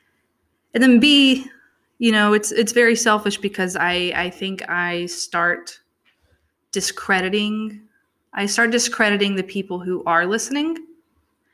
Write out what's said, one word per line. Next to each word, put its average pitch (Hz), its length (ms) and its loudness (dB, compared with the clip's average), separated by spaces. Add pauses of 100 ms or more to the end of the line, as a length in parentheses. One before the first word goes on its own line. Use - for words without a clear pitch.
(760)
And 233 80 4
then 247 160 8
B, 269 500 4 (480)
you 233 140 2
know, 208 220 4
it's, 208 180 0
it's 220 200 0
very 233 240 4
selfish 214 440 0
because 185 360 -4
I, 180 400 -2
I 180 140 -4
think 190 400 -10
I 175 380 -4
start - 720 -6 (920)
discrediting, 208 1080 -4 (500)
I 202 140 -6
start 233 240 0
discrediting 208 680 0
the 185 80 -4
people 190 360 -8
who 180 240 -6
are 170 240 0
listening. 285 500 -4 (760)